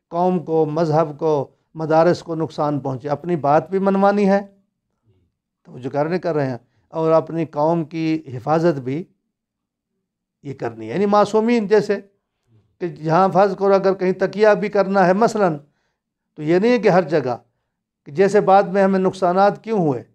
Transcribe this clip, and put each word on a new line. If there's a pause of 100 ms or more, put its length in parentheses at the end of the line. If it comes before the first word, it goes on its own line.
(120)
कौम
को,
मजहब
को, (160)
मदारस
को
नुकसान
पहुँचे।
अपनी
बात
भी
मनवानी
है, (1300)
तवज्जो
कर
नहीं
कर
रहे
हैं, (320)
और
अपनी
कौम
की
हिफाजत
भी (1400)
ये
करनी
है।
यानी
मासूमीन
जैसे (840)
कि
जहाँ
फ़र्ज़
करो
अगर
कहीं
तकिया
भी
करना
है
मसलन,
तो
ये
नहीं
है
कि
हर
जगह, (760)
कि
जैसे
बाद
में
हमें
नुकसानात
क्यों
हुए (140)